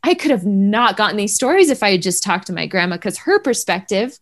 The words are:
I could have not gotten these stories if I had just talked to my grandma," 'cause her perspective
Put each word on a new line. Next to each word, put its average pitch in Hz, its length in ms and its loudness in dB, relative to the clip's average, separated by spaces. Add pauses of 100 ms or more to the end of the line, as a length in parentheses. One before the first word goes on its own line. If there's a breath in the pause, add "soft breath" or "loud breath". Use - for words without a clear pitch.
I 349 120 2
could 320 160 -2
have 196 160 0
not 208 500 2
gotten 208 200 0
these 202 180 -2
stories 320 360 4
if 254 120 0
I 202 100 4
had 180 100 2
just 180 200 -2
talked 185 240 -2
to 185 80 -8
my 165 120 -4
grandma," 180 300 -2
'cause - 220 -6
her 392 200 2
perspective 214 840 -2